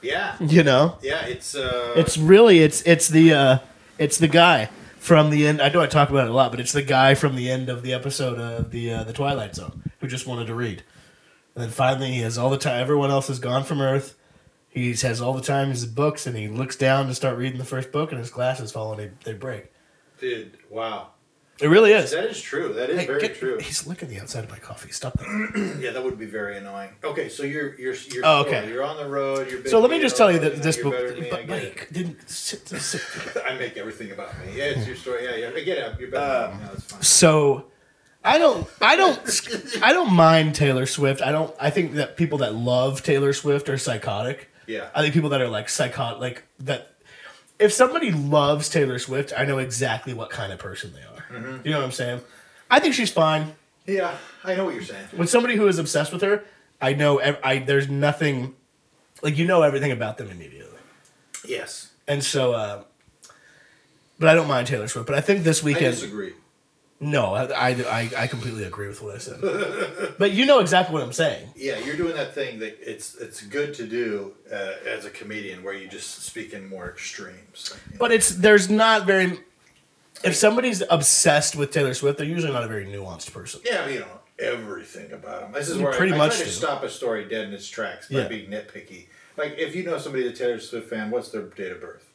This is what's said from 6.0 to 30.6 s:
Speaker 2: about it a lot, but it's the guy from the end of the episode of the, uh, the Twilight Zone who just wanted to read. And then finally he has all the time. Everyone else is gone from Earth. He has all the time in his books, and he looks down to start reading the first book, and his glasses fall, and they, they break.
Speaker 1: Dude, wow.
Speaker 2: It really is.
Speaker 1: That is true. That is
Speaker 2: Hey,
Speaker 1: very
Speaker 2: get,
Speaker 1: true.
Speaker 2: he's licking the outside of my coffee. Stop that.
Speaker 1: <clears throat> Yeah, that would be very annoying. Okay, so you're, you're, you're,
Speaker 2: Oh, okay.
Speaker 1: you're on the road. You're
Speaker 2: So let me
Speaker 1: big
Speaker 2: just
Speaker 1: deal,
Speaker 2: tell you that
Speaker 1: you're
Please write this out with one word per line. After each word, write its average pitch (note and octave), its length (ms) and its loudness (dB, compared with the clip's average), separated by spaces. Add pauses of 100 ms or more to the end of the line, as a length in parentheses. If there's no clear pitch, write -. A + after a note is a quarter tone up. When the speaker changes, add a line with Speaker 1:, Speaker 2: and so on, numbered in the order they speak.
Speaker 2:
about C#3 180 4
it - 20 -2
a A2+ 40 -4
lot, B2+ 180 4
but A#2+ 100 -6
it's B2 100 -4
the C#3+ 100 0
guy C3+ 340 6
from C3+ 200 0
the B2+ 160 -2
end B2+ 160 -2
of B2 160 -6
the B2+ 100 -2
episode B2+ 460 -4
of A#2 320 -6
the, A#2 220 -6
uh, A2+ 100 -6
the A2+ 80 -12
Twilight C3+ 440 -4
Zone - 280 -12 (160)
who - 80 -8
just B2+ 180 -8
wanted A#2 220 -8
to A2+ 80 -8
read. A2+ 280 -6 (720)
And A#2+ 120 -8
then A2 40 -8
finally C3 440 0
he B2+ 80 -2
has A2+ 160 -4
all B2 120 2
the C3+ 80 0
time. C3 220 -2
Everyone C#3 320 2
else C3+ 180 0
is C3 100 -6
gone B2 260 -2
from C#3+ 160 -2
Earth. C3+ 340 -2 (540)
He B2 240 -4
has A#2 260 -2
all B2 140 -2
the C3 80 -6
time C#3 240 0
in C#3 60 -2
his A#2+ 140 -4
books, C#3+ 400 -2
and A#2+ 120 -6
he G#2+ 100 -6
looks B2+ 300 -6
down C3+ 300 2
to B2+ 80 -4
start B2+ 220 -2
reading B2+ 220 -6
the B2+ 60 -8
first B2+ 260 -8
book, C3+ 200 -2
and B2+ 80 -8
his A#2+ 100 -10
glasses B2 420 -4
fall, A2 220 -8
and G#2 80 -10
they, G#2 100 -12 (200)
they - 60 -8
break. A#2+ 280 -12 (540)
Speaker 1:
Dude, A2+ 380 -8 (120)
wow. G#2+ 380 -8 (540)
Speaker 2:
It D3 60 2
really G#3 240 8
is. F#3 200 4
Speaker 1:
That E3 140 -2
is - 140 -6
true. - 320 -6
That A#2+ 180 -4
is F3 120 0
Speaker 2:
Hey, - 60 -2
Speaker 1:
very C#3 120 -2
Speaker 2:
get, - 180 -4
Speaker 1:
true. B2+ 220 -4
Speaker 2:
he's - 260 -8
licking E3+ 220 -12
the A2 140 -12
outside A2 240 -10
of - 40 -18
my G#2 100 -18
coffee. - 340 -16
Stop - 260 -8
that. G#3 580 -6
Speaker 1:
<clears throat> C3+ 40 -8
Yeah, B2 100 -6
that B2+ 100 -8
would B2+ 160 -4
be A2 80 -10
very G2+ 320 -8
annoying. G2 340 -14 (120)
Okay, D3 240 -4
so - 160 -10
you're, C#3 340 -6
you're, B2+ 180 -6 (180)
you're, B2+ 120 -6
Speaker 2:
Oh, D#3 200 6
okay. G#2+ 240 -2
Speaker 1:
you're B2 140 -6
on D3 120 -6
the D3 140 -10
road. C3+ 420 -4
You're B2+ 140 -10
Speaker 2:
So A3 160 4
let B3+ 80 6
me E4 80 2
Speaker 1:
big - 60 2
Speaker 2:
just B3+ 120 2
Speaker 1:
deal, A3 120 6
Speaker 2:
tell F#3 40 6
you E3+ 80 4
that D3+ 140 0
Speaker 1:
you're C3+ 100 -8